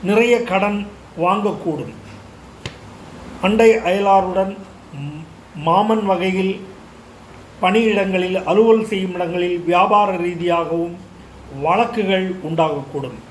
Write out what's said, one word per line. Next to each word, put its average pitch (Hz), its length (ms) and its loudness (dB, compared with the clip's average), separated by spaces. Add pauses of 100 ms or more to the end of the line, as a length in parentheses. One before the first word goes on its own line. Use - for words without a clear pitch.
நிறைய 233 260 4 (160)
கடன் 202 260 0 (460)
வாங்கக்கூடும். 175 720 -2 (1500)
அண்டை 220 220 6 (220)
அயலாருடன் 190 600 2 (1160)
மாமன் 214 420 2
வகையில் 190 420 0 (1080)
பணியிடங்களில், 190 760 2 (120)
அலுவல் 226 400 6
செய்யும் 190 260 -4
இடங்களில், 175 400 -2 (140)
வியாபார 202 400 4 (160)
ரீதியாகவும் 170 680 -2 (720)
வழக்குகள் 190 640 0 (220)
உண்டாகக்கூடும். 143 680 -2 (120)